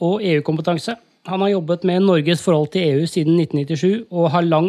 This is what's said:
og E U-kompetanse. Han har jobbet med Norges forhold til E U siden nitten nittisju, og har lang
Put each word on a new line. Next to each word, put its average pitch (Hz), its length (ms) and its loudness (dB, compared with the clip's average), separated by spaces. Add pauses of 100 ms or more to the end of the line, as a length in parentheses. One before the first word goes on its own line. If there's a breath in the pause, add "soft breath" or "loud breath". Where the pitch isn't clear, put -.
og 190 200 0
E 165 160 2
U-kompetanse. 160 520 -4 (320)
Han 185 160 -4
har 202 140 2
jobbet 170 300 -4
med 180 200 2
Norges 170 400 2
forhold 151 280 2
til 185 120 -2
E 143 160 2
U 165 80 0
siden 165 280 0
nitten 151 220 0
nittisju, 165 540 -2
og 170 200 0
har 175 120 2
lang 165 240 2